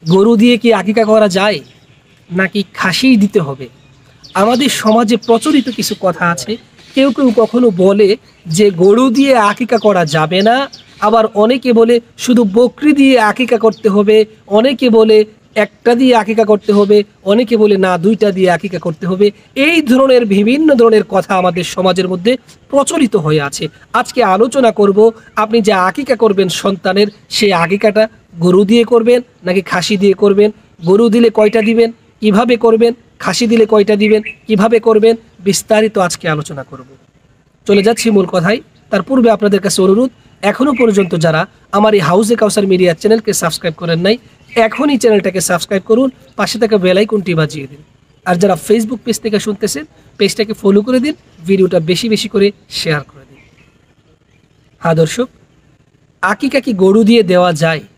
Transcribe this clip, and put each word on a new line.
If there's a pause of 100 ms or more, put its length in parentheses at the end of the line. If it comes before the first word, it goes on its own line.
গরু
দিয়ে
কি
আকিকা
করা
যায় (680)
নাকি (140)
খাসি (100)
দিতে
হবে? (680)
আমাদের
সমাজে
প্রচলিত
কিছু
কথা
আছে। (420)
কেউ
কেউ
কখনো
বলে (380)
যে
গরু
দিয়ে
আকিকা
করা
যাবে
না, (440)
আবার
অনেকে
বলে (220)
শুধু
বকরি
দিয়ে
আকিকা
করতে
হবে, (300)
অনেকে
বলে (380)
একটা
দিয়ে
আকিকা
করতে
হবে, (260)
অনেকে
বলে
না
দুইটা
দিয়ে
আকিকা
করতে
হবে। (280)
এই
ধরনের
বিভিন্ন
ধরনের
কথা
আমাদের
সমাজের
মধ্যে (380)
প্রচলিত
হয়ে
আছে। (280)
আজকে
আলোচনা
করব (360)
আপনি
যে
আকিকা
করবেন
সন্তানের, (220)
সেই
আকিকাটা (360)
গরু
দিয়ে
করবেন (240)
নাকি
খাসি
দিয়ে
করবেন, (360)
গরু
দিলে
কয়টা
দিবেন, (300)
কিভাবে
করবেন, (280)
খাসি
দিলে
কয়টা
দিবেন, (240)
কিভাবে
করবেন, (320)
বিস্তারিত
আজকে
আলোচনা
করব। (800)
চলে
যাচ্ছি
মূল
কথায়। (320)
তার
পূর্বে
আপনাদের
কাছে
অনুরোধ, (340)
এখনও
পর্যন্ত (120)
যারা (300)
আমার
এই
হাউজে
কাউসার
মিডিয়া
চ্যানেলকে
সাবস্ক্রাইব
করেন
নাই, (520)
এখনই
চ্যানেলটাকে
সাবস্ক্রাইব
করুন, (260)
পাশে
থাকা
bell
আইকনটি
বাজিয়ে
দিন। (440)
আর
যারা
Facebook
page
থেকে
শুনতেছেন, (360)
পেজটাকে
ফলো
করে
দিন, (320)
ভিডিওটা
বেশি
বেশি
করে (220)
share
করে
দিন। (1400)
হ্যাঁ
দর্শক, (960)
আকিকা
কি
গরু
দিয়ে
দেওয়া
যায়? (140)